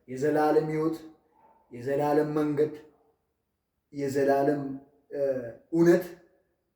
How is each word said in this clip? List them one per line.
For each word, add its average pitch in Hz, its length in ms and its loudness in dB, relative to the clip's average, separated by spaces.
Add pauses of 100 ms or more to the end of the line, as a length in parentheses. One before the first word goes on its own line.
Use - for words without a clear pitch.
የዘላለም 151 600 2
ሕይወት፣ 156 280 -2 (760)
የዘላለም 147 600 0
መንገድ፣ 151 420 0 (1160)
የዘላለም፣ 139 720 0 (480)
እ፣ 143 100 -6 (480)
እውነት 170 360 4 (720)